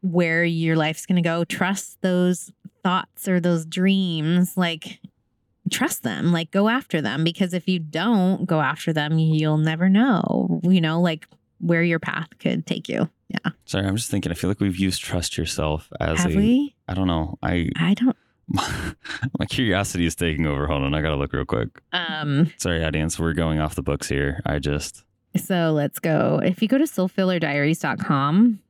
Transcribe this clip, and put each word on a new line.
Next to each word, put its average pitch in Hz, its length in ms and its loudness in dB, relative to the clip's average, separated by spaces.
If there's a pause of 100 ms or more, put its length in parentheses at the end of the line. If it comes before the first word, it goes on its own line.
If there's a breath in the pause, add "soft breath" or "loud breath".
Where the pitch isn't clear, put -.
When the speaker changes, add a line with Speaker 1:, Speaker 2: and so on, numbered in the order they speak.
Speaker 1:
where 170 420 2
your 165 300 2
life's 156 320 0
gonna 180 160 2
go, 170 220 0
trust - 580 -4
those 180 480 0 (320)
thoughts - 460 -2
or 185 100 2
those 170 260 2
dreams, 180 920 2
like, 170 420 -4 (720)
trust - 320 -2
them, 110 300 0
like, 165 180 -2
go 202 180 2
after 226 320 0
them, 135 220 -2
because 170 320 0
if 180 140 -4
you 185 100 2
don't 180 680 0
go 165 160 2
after 147 320 0
them, 156 280 0
you'll 156 360 4
never 160 320 2
know, 190 760 4
you 180 160 4
know, 160 200 2
like, 165 280 0 (300)
where 170 260 2
your 165 160 2
path - 280 -6 (120)
could - 260 -2
take - 220 -6
you. 62 200 -2 (200)
Yeah. - 220 -6 (140)
Speaker 2:
Sorry, 98 220 -4
I'm 98 100 0
just 117 140 -4
thinking, 95 200 -2
I 85 60 -6
feel 92 120 -4
like 101 120 -2
we've 98 180 0
used 95 240 0
trust - 340 -6
yourself 78 600 -4
as 80 240 0
Speaker 1:
Have 175 100 0
Speaker 2:
a, - 40 0
Speaker 1:
we? 247 400 2 (100)
Speaker 2:
I - 80 -6
don't 92 140 0
know. 82 340 -2
I, 87 320 0
Speaker 1:
I 170 200 2
don't. 247 220 2 (160)
Speaker 2:
<laughs> - 640 -6 (420 loud breath)
my - 100 -4
curiosity 98 580 0
is 80 80 0
taking 80 320 0
over. 73 220 0
Hold 71 140 0
on. 69 120 0
I 76 80 0
gotta 76 140 0
look 69 160 -2
real 67 120 -2
quick. - 360 -4 (120)
Speaker 1:
Um, 156 680 0
Speaker 2:
Sorry, 85 260 0
audience. 78 340 -2
We're 82 140 0
going 80 260 0
off 76 160 -2
the - 80 -4
books 71 260 -4
here. 69 380 -2
I 73 140 -2
just. 73 420 -4 (320)
Speaker 1:
So 170 380 0
let's 143 260 -2
go. 156 460 0
If 185 180 -2
you 220 60 2
go 262 100 2
to 302 60 2
soulfillerdiaries 165 960 0
dot 139 180 -2
com, 170 720 2